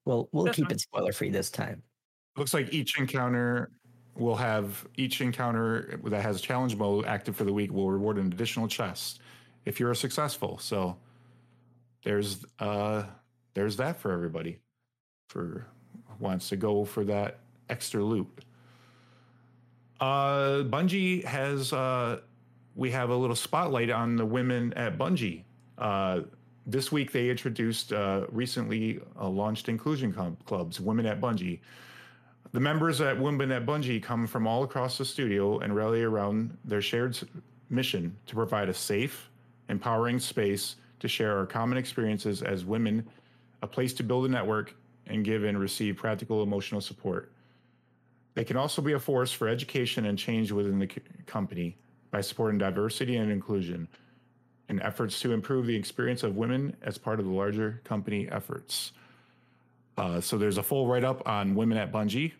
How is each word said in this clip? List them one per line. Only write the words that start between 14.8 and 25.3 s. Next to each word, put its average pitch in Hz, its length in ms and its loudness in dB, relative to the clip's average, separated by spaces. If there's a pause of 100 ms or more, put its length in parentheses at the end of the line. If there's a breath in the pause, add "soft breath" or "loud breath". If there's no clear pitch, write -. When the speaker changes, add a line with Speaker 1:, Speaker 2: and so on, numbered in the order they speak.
Speaker 3:
for 87 380 -8 (520)
wants 95 300 -2
to 101 80 -2
go 104 260 2
for 101 220 -2
that 101 340 0 (300)
extra 113 340 -2
loot. 107 240 2 (1700 soft breath)
Uh, 139 600 4
Bungie 180 600 2
has, 135 480 -2
uh, 127 480 0 (560)
we 131 160 0
have 123 180 0
a 123 60 4
little 123 200 2
spotlight 135 540 2
on 117 260 2
the 113 100 2
women 120 480 0
at 107 240 -2
Bungie. 127 460 0 (340)